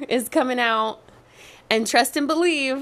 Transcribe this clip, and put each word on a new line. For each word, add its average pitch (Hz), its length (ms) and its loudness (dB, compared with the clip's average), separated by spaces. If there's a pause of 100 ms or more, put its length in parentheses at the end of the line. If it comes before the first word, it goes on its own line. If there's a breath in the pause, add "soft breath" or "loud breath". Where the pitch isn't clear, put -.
is 240 220 -2
coming 254 280 0
out. 220 440 -2 (680 loud breath)
And 220 160 2
trust 254 300 2
and 294 140 0
believe, 302 520 0